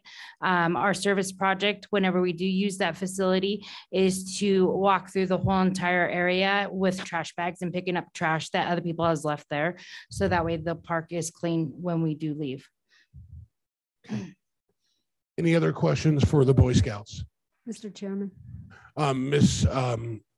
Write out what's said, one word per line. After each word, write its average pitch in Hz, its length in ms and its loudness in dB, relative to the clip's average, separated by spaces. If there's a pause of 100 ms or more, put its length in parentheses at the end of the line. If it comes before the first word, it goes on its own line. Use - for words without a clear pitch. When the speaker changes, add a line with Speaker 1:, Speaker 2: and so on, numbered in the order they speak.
(400)
Speaker 1:
Um, 170 380 2
our 190 160 2
service 190 400 0
project, 196 560 0
whenever 185 320 2
we 180 100 2
do 175 140 -4
use 190 320 0
that 175 180 -2
facility, 190 680 -2 (260)
is 190 460 0
to 190 280 4
walk 185 460 0
through 190 140 0
the 185 120 0
whole 190 220 2
entire 180 480 2
area 185 640 0
with 190 320 0
trash 165 320 -6
bags 175 260 -4
and 180 120 -4
picking 180 240 -2
up 165 160 -6
trash 160 380 -2
that 170 200 0
other 175 80 0
people 165 240 -4
has 160 220 0
left 147 240 -4
there. 156 260 -2 (340)
So 190 200 0
that 175 160 2
way 170 100 -2
the 165 200 -4
park 165 360 -4
is 165 200 -4
clean 165 440 -2
when 170 260 -2
we 156 140 0
do 151 180 -4
leave. 135 320 -8 (1400)
Speaker 2:
Okay. 196 240 -8 (1040)
Any 165 180 4
other 160 180 2
questions 151 500 2
for 143 220 6
the 135 80 6
Boy 127 200 6
Scouts? - 500 0 (440)
Speaker 3:
Mister 214 220 -10
Chairman. 196 420 -6 (680)
Speaker 2:
Um, 135 320 0
Miss, - 380 4
um, 117 540 -2 (160)